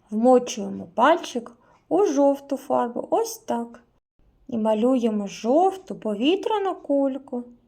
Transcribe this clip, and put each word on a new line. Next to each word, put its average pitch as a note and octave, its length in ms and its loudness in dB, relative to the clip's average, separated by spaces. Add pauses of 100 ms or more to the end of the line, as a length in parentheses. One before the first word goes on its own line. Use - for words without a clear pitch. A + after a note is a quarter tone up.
вмочуємо G#3+ 840 2
пальчик B3 560 0 (380)
у F#4 160 2
жовту C#4 520 0
фарбу. B3 540 -4
Ось A4+ 260 -2
так. A#3 460 -8 (640)
І A#3 100 -8
малюємо A3 720 0
жовту C4+ 680 0
повітряну F#4 800 -2
кульку. C4+ 680 -2 (240)